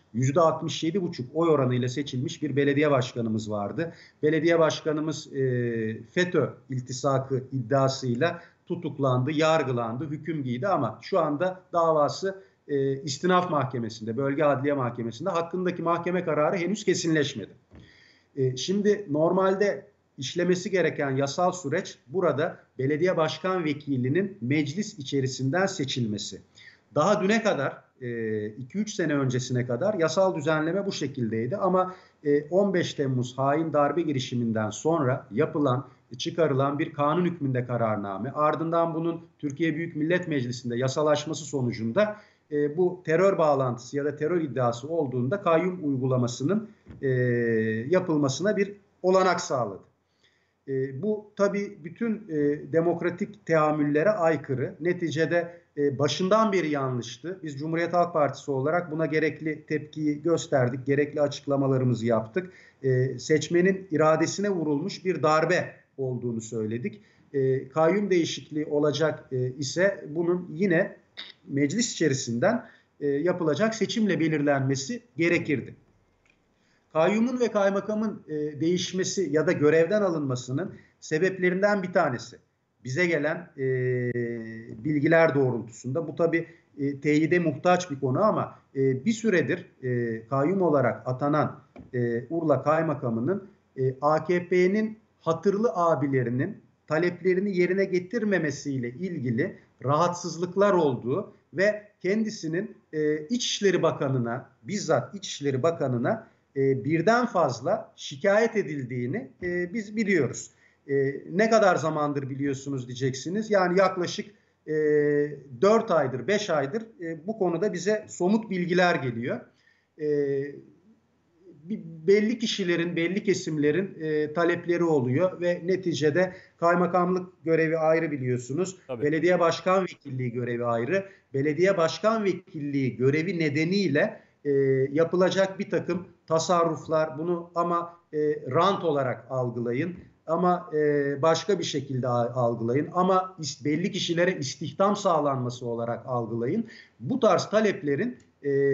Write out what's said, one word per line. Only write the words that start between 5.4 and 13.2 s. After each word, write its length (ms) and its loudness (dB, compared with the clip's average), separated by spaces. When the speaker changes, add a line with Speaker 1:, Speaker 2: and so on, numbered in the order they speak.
Speaker 1:
fetö 360 2
iltisakı 840 -2
iddiasıyla 880 0
tutuklandı, 680 -2
yargılandı, 800 0
hüküm 320 -6
giydi 260 -4
ama 340 0
şu 160 -2
anda 440 -2
davası, 680 2
e, 340 0
istinaf 480 2